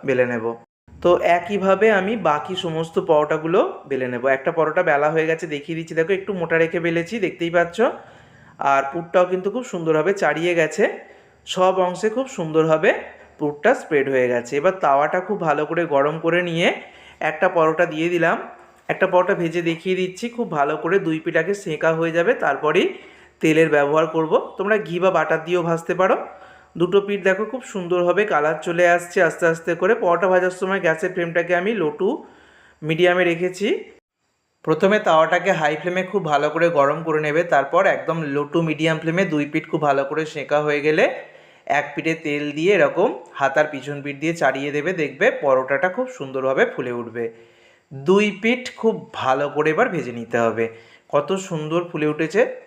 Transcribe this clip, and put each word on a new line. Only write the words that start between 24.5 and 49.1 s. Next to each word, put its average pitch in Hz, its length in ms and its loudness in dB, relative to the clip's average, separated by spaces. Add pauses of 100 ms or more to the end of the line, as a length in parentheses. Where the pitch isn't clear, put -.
তোমরা 202 180 0 (100)
ঘি 170 160 -6
বা 190 140 6
বাটার 156 300 2
দিয়েও 175 220 0
ভাজতে 170 320 -2
পারো। 202 160 4 (640)
দুটো 175 260 2
পিঠ 202 220 -4
দেখো 190 240 0
খুব 247 100 -8 (100)
সুন্দরভাবে 175 500 0 (100)
কালার 156 240 2 (100)
চলে 175 180 2 (100)
আসছে 175 240 -2 (100)
আস্তে 160 240 -2
আস্তে 165 280 -4
করে। 185 120 2 (120)
পরোটা 170 280 2
ভাজার 180 280 2
সময় 190 240 -2
গ্যাসের 170 300 0
ফ্লেমটাকে 170 460 -2
আমি 196 100 -2 (100)
low 151 200 0
to 190 80 0 (760)
মিডিয়ামে 175 480 2
রেখেছি। 180 380 -4 (960)
প্রথমে 190 320 2 (120)
তাওয়াটাকে 170 420 4 (100)
হাই 156 200 0
ফ্লেমে 180 220 -2 (100)
খুব 196 100 0 (100)
ভালো 147 220 2
করে 165 120 2 (120)
গরম 143 280 2
করে 151 200 0
নেবে, 151 160 0 (100)
তারপর 147 300 2 (120)
একদম 160 240 -4 (160)
low 143 180 -2
to 165 60 0 (120)
মিডিয়াম 156 320 0
ফ্লেমে 165 300 0
দুই 147 200 0
পিঠ 160 200 -2
খুব 160 160 -2
ভালো 139 220 4
করে 151 120 -2 (100)
সেঁকা 147 340 -2
হয়ে 147 200 2
গেলে 160 180 4 (720)
এক 147 160 -2
পিঠে 156 200 -2 (100)
তেল 147 200 -4 (120)
দিয়ে 170 220 2
এরকম 160 300 2 (300)
হাতার 151 340 2
পিছন 143 320 -8
পিঠ 139 180 -8
দিয়ে 165 180 -2
চাড়িয়ে 139 360 0
দেবে। 147 140 -2 (120)
দেখবে 143 240 -2 (180)
পরোটাটা 135 520 2
খুব 254 100 -4 (100)
সুন্দরভাবে 135 460 -2 (120)
ফুলে 123 260 -6
উঠবে। 117 240 -8 (680)
দুই 180 340 2 (160)
পিঠ 247 200 0 (180)
খুব 226 140 2 (260)